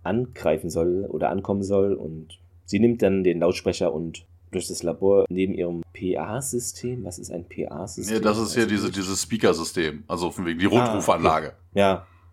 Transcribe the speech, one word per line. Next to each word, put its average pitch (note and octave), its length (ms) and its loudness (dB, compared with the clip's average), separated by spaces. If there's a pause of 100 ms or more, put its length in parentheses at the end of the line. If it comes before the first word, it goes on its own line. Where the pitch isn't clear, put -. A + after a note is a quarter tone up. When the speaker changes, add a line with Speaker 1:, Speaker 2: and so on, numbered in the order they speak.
Speaker 1:
angreifen F2+ 680 -2
soll F2 380 0
oder D#2 220 0
ankommen G2 320 -2
soll. G2 320 2
Und D#2+ 440 -12 (260)
sie G2+ 160 0
nimmt A#2 220 4
dann F#2+ 200 4
den F2 180 4
Lautsprecher F2+ 520 0
und E2 320 -8 (260)
durch F2+ 180 -4
das F2+ 140 -8
Labor F#2+ 460 4
neben F#2 260 0
ihrem F2 280 -4 (100)
P-A-System, A#2+ 1120 -6
was F2 140 -10
ist - 120 -14
ein F2 140 -8
P-A-System? F#2 720 -6
Speaker 2:
Nee, G#2 60 2
das G#2+ 160 2
ist G#2 160 -2
hier A2+ 100 4
Speaker 1:
Also G#2+ 100 0
Speaker 2:
diese, G2 120 0
Speaker 1:
nicht. F2+ 100 -4
Speaker 2:
dieses F#2+ 260 -4
Speaker-System, E2 840 0
also E2+ 220 -2
von F#2 160 -8
wegen E2+ 120 -2
die - 80 2
Speaker 1:
Ah, - 40 6
okay. A2+ 100 6
Speaker 2:
Rundrufanlage. E2 720 2 (220)
Speaker 1:
Ja, G2 320 2 (260)